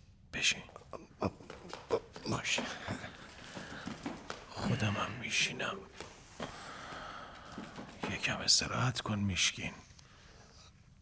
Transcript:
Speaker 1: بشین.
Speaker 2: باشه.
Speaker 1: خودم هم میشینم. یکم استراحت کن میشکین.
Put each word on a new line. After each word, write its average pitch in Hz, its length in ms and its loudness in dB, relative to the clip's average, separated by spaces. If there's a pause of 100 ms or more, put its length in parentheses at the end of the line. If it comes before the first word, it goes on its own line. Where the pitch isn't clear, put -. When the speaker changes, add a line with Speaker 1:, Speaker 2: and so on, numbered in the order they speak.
(320)
Speaker 1:
بشین. - 300 4 (1700)
Speaker 2:
باشه. - 320 2 (1900)
Speaker 1:
خودم 107 420 2
هم - 280 0
میشینم. - 560 2 (2250)
یکم - 260 0
استراحت - 640 8
کن 107 180 0
میشکین. 95 540 4 (1300)